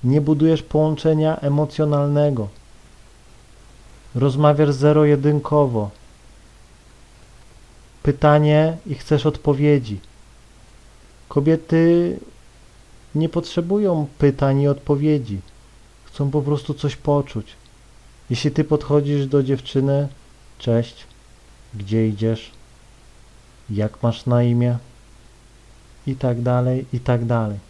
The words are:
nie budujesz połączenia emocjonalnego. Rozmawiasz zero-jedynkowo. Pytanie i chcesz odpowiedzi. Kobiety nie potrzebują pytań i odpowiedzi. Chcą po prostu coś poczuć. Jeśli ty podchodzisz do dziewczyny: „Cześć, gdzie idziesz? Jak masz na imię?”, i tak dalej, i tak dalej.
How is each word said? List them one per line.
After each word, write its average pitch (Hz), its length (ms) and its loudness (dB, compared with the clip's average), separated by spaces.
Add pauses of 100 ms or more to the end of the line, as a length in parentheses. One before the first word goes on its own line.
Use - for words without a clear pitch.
nie 135 180 4
budujesz 156 420 2
połączenia 156 720 0
emocjonalnego. 147 1080 0 (1700)
Rozmawiasz 143 560 2
zero-jedynkowo. 143 1200 2 (2250)
Pytanie 151 720 2 (100)
i 143 80 -6
chcesz 143 300 -2
odpowiedzi. 143 760 0 (1300)
Kobiety 165 880 0 (960)
nie 160 140 0
potrzebują 170 760 -2 (100)
pytań 139 440 2
i 143 60 2
odpowiedzi. 143 760 -2 (640)
Chcą 139 260 -4
po 147 100 0
prostu 143 320 -4
coś 135 220 -6
poczuć. 143 520 -2 (840)
Jeśli 135 220 -2
ty 151 120 0
podchodzisz 147 640 0
do 139 160 0
dziewczyny: 139 640 -2 (520)
„Cześć, 117 480 -2 (640)
gdzie 110 340 -2
idziesz? 110 440 -4 (1160)
Jak 104 340 -4
masz 117 220 -2
na 120 180 2
imię?”, 120 340 2 (1300)
i 131 80 -4
tak 123 260 -2
dalej, 127 520 0
i 123 60 -4
tak 123 260 -2
dalej. 113 320 -2 (120)